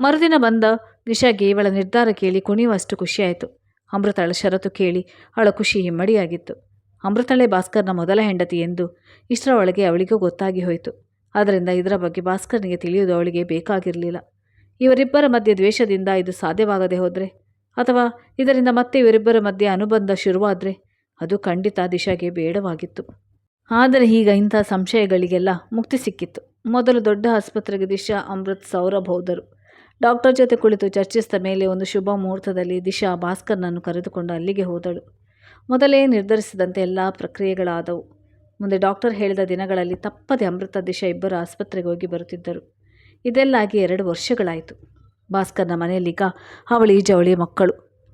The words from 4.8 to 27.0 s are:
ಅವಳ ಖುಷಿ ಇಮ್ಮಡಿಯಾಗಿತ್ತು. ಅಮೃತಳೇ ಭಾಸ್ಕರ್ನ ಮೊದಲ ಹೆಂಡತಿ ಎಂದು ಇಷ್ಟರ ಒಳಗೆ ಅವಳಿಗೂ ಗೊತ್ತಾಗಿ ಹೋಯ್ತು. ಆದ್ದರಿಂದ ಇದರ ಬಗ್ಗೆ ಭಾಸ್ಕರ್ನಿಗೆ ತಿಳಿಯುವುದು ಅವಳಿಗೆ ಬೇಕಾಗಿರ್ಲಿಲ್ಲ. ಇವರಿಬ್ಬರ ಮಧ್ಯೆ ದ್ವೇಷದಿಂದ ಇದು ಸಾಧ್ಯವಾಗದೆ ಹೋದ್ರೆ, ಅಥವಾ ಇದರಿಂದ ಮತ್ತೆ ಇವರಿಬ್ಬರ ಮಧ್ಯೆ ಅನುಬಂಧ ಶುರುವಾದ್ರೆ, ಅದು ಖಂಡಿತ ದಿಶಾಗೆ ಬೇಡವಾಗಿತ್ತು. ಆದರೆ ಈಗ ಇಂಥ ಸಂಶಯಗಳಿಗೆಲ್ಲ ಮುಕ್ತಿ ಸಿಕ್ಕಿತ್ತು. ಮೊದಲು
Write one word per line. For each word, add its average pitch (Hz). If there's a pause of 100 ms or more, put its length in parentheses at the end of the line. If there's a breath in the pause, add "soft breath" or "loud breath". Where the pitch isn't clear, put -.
ಅವಳ 220
ಖುಷಿ 208
ಇಮ್ಮಡಿಯಾಗಿತ್ತು. 175 (500)
ಅಮೃತಳೇ 240
ಭಾಸ್ಕರ್ನ 190
ಮೊದಲ 180
ಹೆಂಡತಿ 180
ಎಂದು 175 (280 soft breath)
ಇಷ್ಟರ 247
ಒಳಗೆ 196
ಅವಳಿಗೂ 180
ಗೊತ್ತಾಗಿ 185
ಹೋಯ್ತು. 175 (240)
ಆದ್ದರಿಂದ 196
ಇದರ 180
ಬಗ್ಗೆ 180
ಭಾಸ್ಕರ್ನಿಗೆ 185
ತಿಳಿಯುವುದು 180
ಅವಳಿಗೆ 175
ಬೇಕಾಗಿರ್ಲಿಲ್ಲ. 175 (640)
ಇವರಿಬ್ಬರ 262
ಮಧ್ಯೆ 226
ದ್ವೇಷದಿಂದ 196
ಇದು 185
ಸಾಧ್ಯವಾಗದೆ 185
ಹೋದ್ರೆ, 185 (500)
ಅಥವಾ 247
ಇದರಿಂದ 254
ಮತ್ತೆ 247
ಇವರಿಬ್ಬರ 226
ಮಧ್ಯೆ 202
ಅನುಬಂಧ 202
ಶುರುವಾದ್ರೆ, 190 (480)
ಅದು 170
ಖಂಡಿತ 190 (120)
ದಿಶಾಗೆ 175
ಬೇಡವಾಗಿತ್ತು. 170 (680)
ಆದರೆ 254
ಈಗ 220
ಇಂಥ 202
ಸಂಶಯಗಳಿಗೆಲ್ಲ 185 (240)
ಮುಕ್ತಿ 233
ಸಿಕ್ಕಿತ್ತು. -
ಮೊದಲು 240